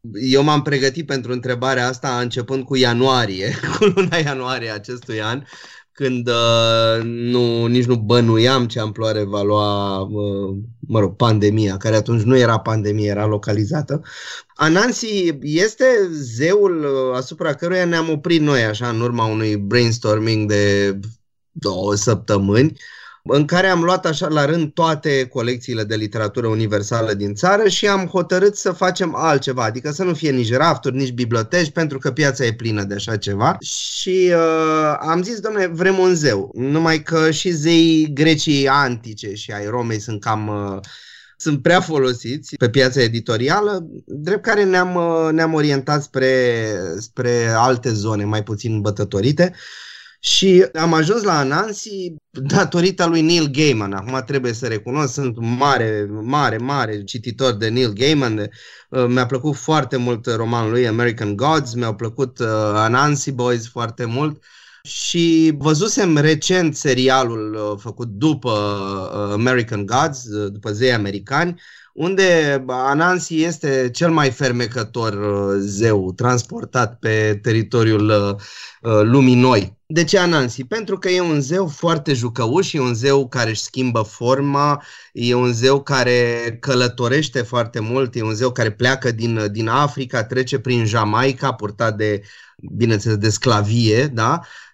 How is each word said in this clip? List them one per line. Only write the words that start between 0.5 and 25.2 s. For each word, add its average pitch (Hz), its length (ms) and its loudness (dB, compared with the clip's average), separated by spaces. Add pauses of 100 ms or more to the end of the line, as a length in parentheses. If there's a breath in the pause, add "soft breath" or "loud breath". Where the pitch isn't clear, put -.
pregătit 143 440 -2
pentru 131 260 -6
întrebarea 123 560 -2
asta 127 340 -4
începând 123 420 -4
cu 135 120 -4
ianuarie, 120 880 2
<laughs> - 160 -6
cu 214 80 4
luna 180 320 2
ianuarie 131 520 -4
acestui 110 520 -8
an, 123 220 -4 (480 loud breath)
când, 127 360 -4
uh, 113 760 2
nu, 117 640 0
nici 120 200 2
nu 123 100 2
bănuiam 117 720 4
ce 113 120 -6
amploare 107 440 -2
va 101 180 -4
lua, 101 580 0
uh, 98 560 -4 (320)
mă 110 120 2
rog, 95 160 0
pandemia, 107 640 2
care 110 180 0
atunci 110 260 2
nu 123 160 4
era 117 220 4
pandemie, 104 500 -2
era 101 160 0
localizată. 107 760 -2 (540 loud breath)
Anansi 190 840 0
este 170 440 0 (260)
zeul, 156 720 0
uh, 131 340 0
asupra 151 360 -6
căruia 175 320 -2
ne-am 165 240 0
oprit 160 320 0
noi, 139 220 2
așa, 110 240 -2
în 113 140 -2
urma 120 240 0
unui 107 320 0
brainstorming 110 920 0
de 101 460 2 (560)
două 101 440 -2
săptămâni, 104 840 2 (500 loud breath)
în 147 180 2
care 180 220 2
am 175 160 2
luat 180 220 0
așa 165 220 -2
la 151 180 2
rând 156 280 -2
toate 151 540 0